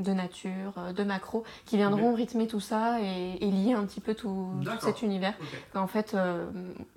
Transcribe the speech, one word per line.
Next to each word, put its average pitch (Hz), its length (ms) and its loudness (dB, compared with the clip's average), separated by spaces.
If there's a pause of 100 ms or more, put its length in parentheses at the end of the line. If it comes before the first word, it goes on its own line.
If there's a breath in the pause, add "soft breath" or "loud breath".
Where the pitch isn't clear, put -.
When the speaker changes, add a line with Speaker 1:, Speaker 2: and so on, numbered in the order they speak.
Speaker 1:
de 190 100 2
nature, 190 640 -4
euh, 180 160 -6
de 196 100 0
macro, 202 420 -2 (200 loud breath)
qui 214 140 2
viendront 208 320 6
Speaker 2:
Ok. 226 80 2
Speaker 1:
rythmer 226 280 2
tout 220 140 -2
ça 226 400 0
et, 185 400 -2
et 202 100 4
lier 196 220 4
un 208 140 4
petit 196 140 -8
peu 214 140 0
tout, 190 440 -4
tout 139 60 0
Speaker 2:
D'accord. 220 180 -4
Speaker 1:
cet 208 180 0
univers. 196 400 0
Speaker 2:
Ok. 139 360 -10
Speaker 1:
En 190 100 0
fait, 214 260 0
euh, 180 380 0 (460)